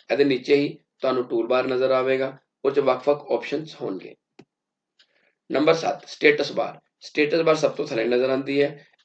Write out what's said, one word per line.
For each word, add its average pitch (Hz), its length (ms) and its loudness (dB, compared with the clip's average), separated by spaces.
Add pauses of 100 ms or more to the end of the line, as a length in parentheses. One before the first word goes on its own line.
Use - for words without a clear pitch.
(120)
ਇਹਦੇ 143 120 4
ਨੀਚੇ 139 320 2
ਹੀ 147 240 0 (200)
ਤੁਹਾਨੂੰ 131 280 -2
ਟੂਲ 117 200 -2
ਬਾਰ 127 200 0
ਨਜ਼ਰ 131 240 0
ਆਵੇਗਾ, 131 460 0 (280)
ਉਹ 135 60 2
'ਚ 139 80 -4
ਵੱਖ-ਵੱਖ 135 520 -2
ਆਪਸ਼ਨਸ 147 500 -4
ਹੋਣਗੇ। 95 340 -10 (1400)
ਨੰਬਰ 147 220 4
ਸੱਤ, - 360 -2
ਸਟੇਟਸ 147 420 2
ਬਾਰ। - 300 -4 (180)
ਸਟੇਟਸ 156 420 0
ਬਾਰ 160 140 4
ਸਭ 147 160 2
ਤੋਂ 156 160 -6
ਥੱਲੇ 113 160 -2
ਨਜ਼ਰ 123 260 2
ਆਉਂਦੀ 139 320 0
ਹੈ। 147 260 -2 (180)